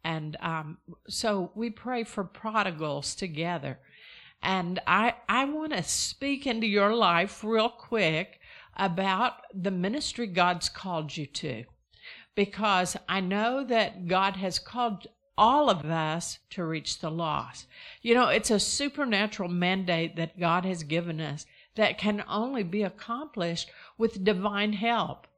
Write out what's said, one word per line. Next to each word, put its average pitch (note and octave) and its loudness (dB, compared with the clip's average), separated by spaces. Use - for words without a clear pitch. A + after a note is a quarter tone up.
And, D#3 -6
um, D#3+ -6
so G3+ -2
we A#3 -4
pray A#3 -6
for - -8
prodigals E3+ -4
together. D#3+ -4
And F3+ 0
I, G#3 4
I A#3+ 2
want D4+ -4
to F#3 -2
speak - -4
into A3+ 0
your G3+ 6
life F#3+ 2
real A3 4
quick F3+ 0
about F#3+ 2
the F#3+ -2
ministry G#3 -2
God's F3+ 2
called D#3+ -6
you D3+ -4
to, A#2+ -8
because G3+ 2
I F#3 0
know G#3+ 0
that G#3+ 0
God F#3+ 2
has F#3 -2
called A3+ -4
all C4 6
of D#3+ 2
us D#3+ -2
to F#3+ -6
reach D#3+ -4
the E3 -4
lost. D3+ -4
You A#3 6
know, A#3+ 6
it's G3+ 4
a G#3 6
supernatural G#3+ 0
mandate F3 0
that E3 -6
God F3 2
has F3+ -4
given D#3+ -2
us D3 -8
that G#3+ 2
can G#3 0
only A#3 -2
be F#3+ -2
accomplished G3 -6
with A3 0
divine G3+ 2
help. G#3 0